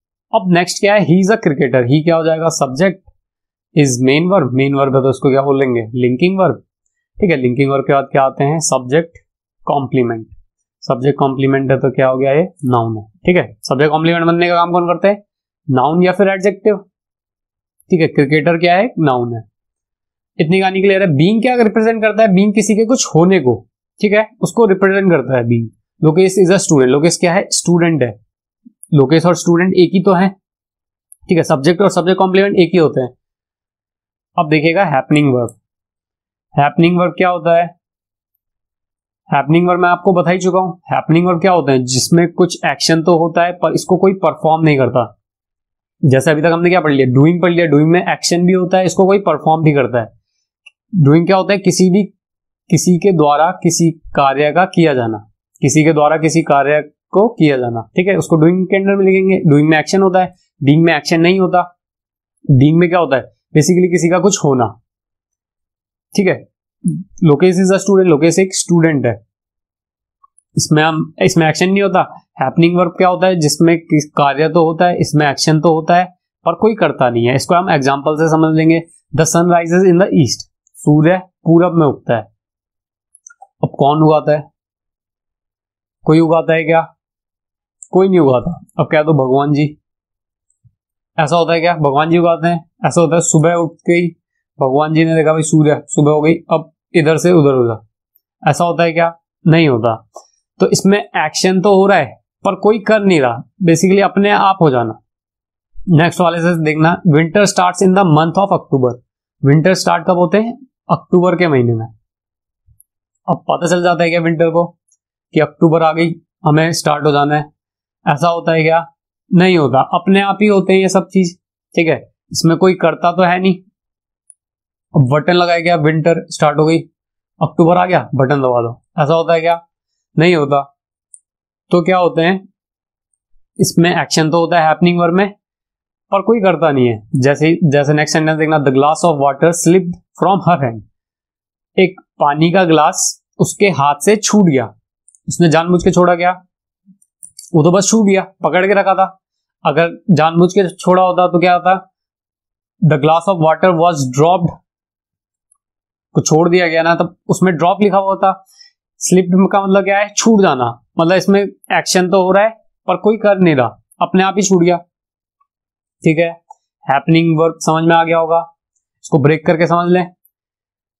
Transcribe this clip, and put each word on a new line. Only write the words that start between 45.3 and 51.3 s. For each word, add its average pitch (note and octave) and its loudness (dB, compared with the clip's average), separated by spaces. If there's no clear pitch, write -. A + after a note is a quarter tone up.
जैसे C3+ 2
अभी D3+ 0
तक E3+ 2
हमने F3 0
क्या F3+ 2
पढ़ D3+ 0
लिया? C3+ 2
Doing D#3 2
पढ़ F3 2
लिया। E3+ 0
Doing D3+ 2
में F3+ 4
action F3 -2
भी F3+ 2
होता F#3 0
है, F#3 0
इसको F#3 0
कोई G3 2
perform D#3+ 0
भी D3+ 2
करता A#2+ -2
है। - -12
Doing D#3+ 4
क्या F#3+ 2